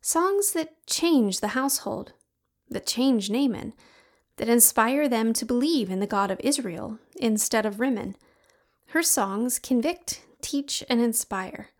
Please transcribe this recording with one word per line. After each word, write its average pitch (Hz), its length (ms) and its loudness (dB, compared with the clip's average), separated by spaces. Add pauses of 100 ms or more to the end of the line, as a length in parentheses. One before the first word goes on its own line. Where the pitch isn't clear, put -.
Songs 392 500 0
that 320 340 -6
change 254 540 2
the 208 100 -2
household, 247 640 -4 (560)
that - 160 -8
change 233 440 2
Naaman, 240 440 -2 (640)
that 220 120 -2
inspire 240 600 4
them 226 240 2
to 226 120 -2
believe 247 440 0
in 185 100 -2
the 202 80 -2
God 202 240 0
of 185 100 -4
Israel 220 580 -2 (160)
instead 220 500 0
of 208 140 -4
Rimmon. 226 360 -2 (720)
Her 320 140 0
songs 226 580 0
convict, 269 640 -2 (200)
teach, - 480 -6
and 233 120 2
inspire. 208 680 -4 (100)